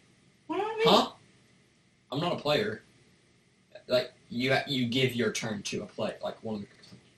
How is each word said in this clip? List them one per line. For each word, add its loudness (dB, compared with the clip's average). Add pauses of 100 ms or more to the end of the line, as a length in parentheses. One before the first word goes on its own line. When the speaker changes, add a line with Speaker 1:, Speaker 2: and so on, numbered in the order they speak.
(480)
Speaker 1:
What -4
do 0
you -2
mean? 4
Speaker 2:
Huh? 6 (1000)
I'm -2
not 0
a -4
player. -2 (1040)
Like, 0 (160)
you, 2 (120)
you 0
give 2
your 2
turn -4
to -6
a -10
play, -6
like, -6
one -4
of -6
the -12 (500)